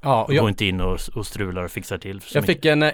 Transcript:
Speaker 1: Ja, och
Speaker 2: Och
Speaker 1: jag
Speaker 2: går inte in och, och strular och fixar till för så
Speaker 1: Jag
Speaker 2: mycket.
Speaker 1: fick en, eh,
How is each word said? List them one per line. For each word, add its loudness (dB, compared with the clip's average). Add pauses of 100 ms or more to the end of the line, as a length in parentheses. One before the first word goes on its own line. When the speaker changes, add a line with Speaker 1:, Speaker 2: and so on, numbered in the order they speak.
Speaker 1:
Ja, 2
och -4
Speaker 2:
Och 2
Speaker 1:
jag 6
Speaker 2:
går 4
inte 0
in 0
och, 0 (160)
och -6
strular -4
och -8
fixar -8
till -10
för -20
så 0
Speaker 1:
Jag 2
Speaker 2:
mycket. 2
Speaker 1:
fick -4
en, 4
eh, 4